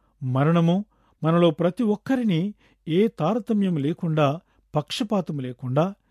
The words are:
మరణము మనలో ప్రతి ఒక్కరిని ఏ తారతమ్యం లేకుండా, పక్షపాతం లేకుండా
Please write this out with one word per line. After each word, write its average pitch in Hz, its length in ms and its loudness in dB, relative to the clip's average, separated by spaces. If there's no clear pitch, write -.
మరణము 165 560 2
మనలో 170 300 4
ప్రతి 175 320 -2
ఒక్కరిని 208 580 0
ఏ 165 200 2
తారతమ్యం 196 720 -2
లేకుండా, 156 480 0
పక్షపాతం 180 640 -4
లేకుండా 127 440 -2